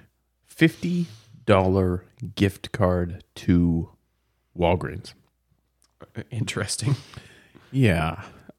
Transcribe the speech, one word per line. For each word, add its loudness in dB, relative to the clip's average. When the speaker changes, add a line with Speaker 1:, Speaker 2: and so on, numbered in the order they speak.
Speaker 1:
fifty 0
dollar 2
gift -2
card -2
to 2
Walgreens. -2
Speaker 2:
Interesting. -4
Speaker 1:
Yeah. 2